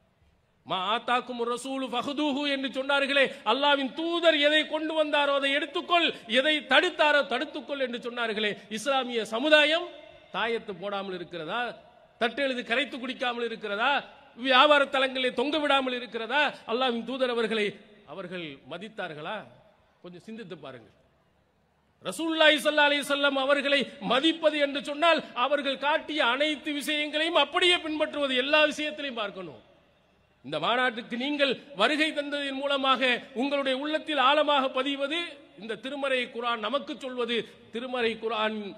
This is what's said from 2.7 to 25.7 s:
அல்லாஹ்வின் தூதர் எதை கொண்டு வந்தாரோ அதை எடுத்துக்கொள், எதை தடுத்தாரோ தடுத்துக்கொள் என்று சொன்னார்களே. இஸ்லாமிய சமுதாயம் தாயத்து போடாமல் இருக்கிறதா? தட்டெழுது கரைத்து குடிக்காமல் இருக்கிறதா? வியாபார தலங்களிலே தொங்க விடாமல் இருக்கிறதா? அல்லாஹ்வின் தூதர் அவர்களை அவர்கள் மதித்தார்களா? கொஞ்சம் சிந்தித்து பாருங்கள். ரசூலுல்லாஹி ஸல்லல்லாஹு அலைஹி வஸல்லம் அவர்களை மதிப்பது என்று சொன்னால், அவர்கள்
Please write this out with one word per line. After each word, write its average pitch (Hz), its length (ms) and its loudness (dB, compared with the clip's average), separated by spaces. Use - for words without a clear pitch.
அல்லாஹ்வின் 277 480 2
தூதர் 330 440 2
எதை 302 300 4
கொண்டு 311 380 0
வந்தாரோ 285 300 2
அதை 277 220 0
எடுத்துக்கொள், 330 580 0
எதை 269 320 2
தடுத்தாரோ 294 680 4
தடுத்துக்கொள் 277 520 -6
என்று 247 200 -4
சொன்னார்களே. 220 600 -4
இஸ்லாமிய 240 560 -2
சமுதாயம் 302 640 6
தாயத்து 220 480 -2
போடாமல் 196 340 -4
இருக்கிறதா? 175 640 -6
தட்டெழுது 240 440 0
கரைத்து 269 340 -2
குடிக்காமல் 240 460 -4
இருக்கிறதா? 226 600 0
வியாபார 269 480 6
தலங்களிலே 262 480 0
தொங்க 294 260 0
விடாமல் 269 340 2
இருக்கிறதா? 240 640 -2
அல்லாஹ்வின் 233 380 0
தூதர் 254 260 -2
அவர்களை 220 480 -2
அவர்கள் 170 520 -10
மதித்தார்களா? 175 760 -10
கொஞ்சம் 175 220 -18
சிந்தித்து 220 340 -14
பாருங்கள். 127 340 -16
ரசூலுல்லாஹி 311 540 2
ஸல்லல்லாஹு 294 340 4
அலைஹி 285 160 0
வஸல்லம் 285 220 2
அவர்களை 277 600 2
மதிப்பது 302 580 2
என்று 285 260 0
சொன்னால், 302 400 2
அவர்கள் 277 440 0